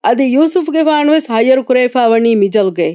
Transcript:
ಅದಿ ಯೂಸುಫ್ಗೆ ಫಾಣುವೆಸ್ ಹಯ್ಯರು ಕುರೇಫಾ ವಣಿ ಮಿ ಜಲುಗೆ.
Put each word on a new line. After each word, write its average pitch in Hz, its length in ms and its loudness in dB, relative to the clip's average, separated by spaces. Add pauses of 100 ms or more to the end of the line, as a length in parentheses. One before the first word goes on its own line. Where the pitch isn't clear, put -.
ಅದಿ 262 280 0
ಯೂಸುಫ್ಗೆ 311 520 0
ಫಾಣುವೆಸ್ 302 460 0
ಹಯ್ಯರು 254 340 2
ಕುರೇಫಾ 247 420 0
ವಣಿ 233 280 2
ಮಿ 202 140 0
ಜಲುಗೆ. 180 460 -2